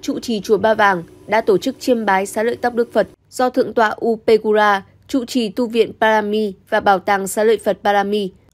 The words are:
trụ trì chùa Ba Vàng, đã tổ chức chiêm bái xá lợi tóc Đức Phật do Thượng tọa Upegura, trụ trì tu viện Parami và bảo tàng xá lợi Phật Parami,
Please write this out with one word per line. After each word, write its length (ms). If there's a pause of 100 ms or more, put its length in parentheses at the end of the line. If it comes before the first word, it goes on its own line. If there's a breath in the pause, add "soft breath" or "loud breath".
trụ 180
trì 220
chùa 180
Ba 160
Vàng, 280 (240)
đã 140
tổ 180
chức 220
chiêm 240
bái 220
xá 160
lợi 140
tóc 180
Đức 180
Phật 160 (220)
do 200
Thượng 240
tọa 300
Upegura, 840 (220 soft breath)
trụ 160
trì 240
tu 180
viện 340
Parami 520 (180)
và 100
bảo 180
tàng 300
xá 160
lợi 120
Phật 280
Parami, 460 (240 soft breath)